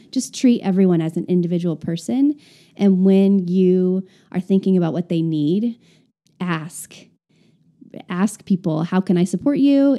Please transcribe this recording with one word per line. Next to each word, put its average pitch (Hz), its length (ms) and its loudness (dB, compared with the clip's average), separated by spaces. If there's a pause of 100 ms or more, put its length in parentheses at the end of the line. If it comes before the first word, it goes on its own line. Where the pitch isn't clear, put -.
(100)
just - 240 -6
treat 240 280 2
everyone 185 380 2
as 160 160 -4
an 175 120 -4
individual 170 480 -2
person. 247 580 -2 (420)
And 190 280 2
when 196 440 4
you 185 560 2 (280)
are 185 80 -4
thinking 190 360 0
about 165 160 0
what 175 160 -4
they 165 140 -2
need, 165 560 -2 (600)
ask. 170 540 -8 (1120)
Ask 180 360 -4
people, 170 400 -2
"How 185 160 -2
can 185 160 0
I 175 80 2
support 277 340 -2
you?" 277 400 2